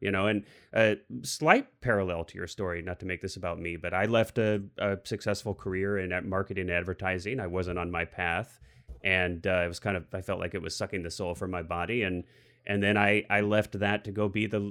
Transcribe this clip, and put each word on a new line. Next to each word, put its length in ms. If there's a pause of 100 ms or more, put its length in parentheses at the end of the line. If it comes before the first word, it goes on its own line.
you 100
know, 160
and 180 (300)
a 240 (240)
slight 580
parallel 440
to 120
your 100
story, 360
not 180
to 60
make 160
this 140
about 220
me, 200
but 160
I 100
left 320
a, 260 (140)
a 280
successful 500
career 420
in 160
ad-, 140
marketing 420
and 40
advertising. 680
I 60
wasn't 320
on 120
my 140
path, 560 (420)
and, 440
uh, 180
it 40
was 120
kind 160
of, 160
I 80
felt 200
like 120
it 80
was 160
sucking 280
the 60
soul 240
from 180
my 100
body, 400
and, 220 (420)
and 160
then 160
I, 320
I 100
left 380
that 260
to 80
go 160
be 180
the 140 (100)